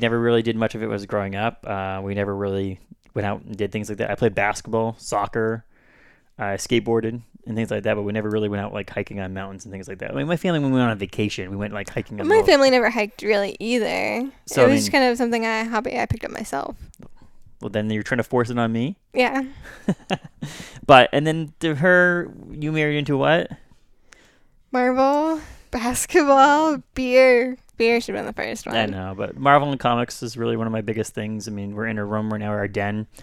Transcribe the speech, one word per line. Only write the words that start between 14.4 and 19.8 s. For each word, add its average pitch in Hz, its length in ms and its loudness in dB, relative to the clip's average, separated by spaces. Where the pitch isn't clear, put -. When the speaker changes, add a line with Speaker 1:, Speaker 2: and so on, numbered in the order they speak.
Speaker 1:
So, - 180 2
Speaker 2:
It - 40 8
Speaker 1:
I - 20 8
Speaker 2:
was 277 160 4
Speaker 1:
mean 202 80 -2
Speaker 2:
kind 277 180 4
of 240 60 0
something 233 300 0
I, 220 180 -2
hobby 226 340 -4
I - 60 0
picked - 200 -6
up - 60 -8
myself. - 460 -8
Speaker 1:
Well, 113 100 -8
then 107 180 0
you're 107 140 -2
trying 127 160 -2
to 117 60 0
force 120 260 0
it 120 80 -2
on 113 140 0
me? 123 240 -2
Speaker 2:
Yeah. 262 280 0